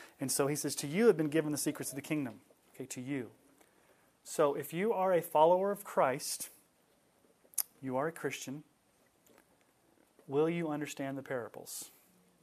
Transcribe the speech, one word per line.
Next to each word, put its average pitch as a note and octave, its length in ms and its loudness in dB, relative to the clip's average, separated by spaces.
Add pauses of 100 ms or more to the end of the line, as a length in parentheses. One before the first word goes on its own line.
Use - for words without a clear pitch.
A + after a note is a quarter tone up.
(180)
And C3 140 -2
so C#3 160 2
he D3 80 0
says, C#3 200 -4
"To D3 120 -6
you G3 200 4
have F3 100 8
been D#3 100 2
given D3+ 240 0
the C#3+ 60 -2
secrets - 340 -4
of C#3+ 60 -8
the D3+ 40 -8
kingdom." C3 380 -4 (340)
Okay, C3 120 -12
to B2+ 160 -10
you. B2 300 -4 (920)
So C#3+ 300 2
if C#3+ 180 -8
you G3 220 0
are F#3 180 2
a E3+ 100 4
follower F3+ 480 6
of G3+ 140 -6
Christ, - 640 0 (1300)
you C3 160 -4
are D3 100 0
a E3 60 -6
Christian, C#3 500 -8 (1600)
will D3+ 240 0
you E3+ 200 -2
understand C#3+ 480 -6
the C3 40 -10
parables? - 680 -10 (520)